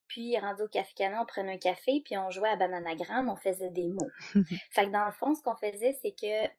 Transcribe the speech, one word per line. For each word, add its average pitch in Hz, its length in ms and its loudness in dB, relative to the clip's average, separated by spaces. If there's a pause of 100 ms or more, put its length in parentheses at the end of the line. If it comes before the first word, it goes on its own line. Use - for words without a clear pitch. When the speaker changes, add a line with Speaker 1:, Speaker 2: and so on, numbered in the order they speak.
Speaker 1:
puis 233 320 -2
rendu 202 240 -2
au 214 40 -2
café 190 280 -2
canin, 202 260 0
on 226 60 0
prenait 190 260 -4
un 190 60 -8
café, 254 440 2
puis 208 140 -4
on 190 140 -2
jouait 196 180 2
à 214 60 4
Bananagramme, 180 760 0
on 196 60 0
faisait 185 340 -2
des 175 180 -2
mots. 180 220 0 (240)
Speaker 2:
<laughs> 180 380 2
Speaker 1:
Fait 202 140 4
que 196 60 -4
dans 208 140 2
le 208 60 -2
fond, 277 240 0
ce - 80 -10
qu'on 226 120 0
faisait, 214 460 -2
c'est 202 180 -2
que 214 280 0 (120)